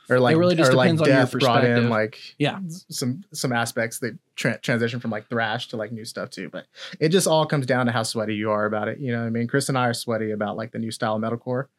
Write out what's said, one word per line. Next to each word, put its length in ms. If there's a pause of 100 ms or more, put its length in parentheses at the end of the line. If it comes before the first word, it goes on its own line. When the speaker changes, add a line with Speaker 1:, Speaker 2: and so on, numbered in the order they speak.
Speaker 1:
Or, 100
like, 160
Speaker 2:
It 40
really 160
just 160
Speaker 1:
or, 40
like, 120
Speaker 2:
depends 160
on 40
your 100
Speaker 1:
Death 160
brought 300
in, 120
Speaker 2:
perspective. 160
Speaker 1:
like, 480
Speaker 2:
Yeah. 260
Speaker 1:
s-, 240
some, 420
some 220
aspects 460
that 180 (180)
tra-, 220
transition 420
from, 120
like, 180
thrash 380
to, 100
like, 140
new 120
stuff 280
too. 180
But 160 (340)
it 100
just 180
all 180
comes 220
down 180
to 60
how 100
sweaty 320
you 160
are 160
about 220
it. 100
You 140
know 80
what 80
I 20
mean? 180
Chris 220
and 80
I 80
are 80
sweaty 380
about, 260
like, 140
the 80
new 100
style 280
of 40
metalcore 440 (140)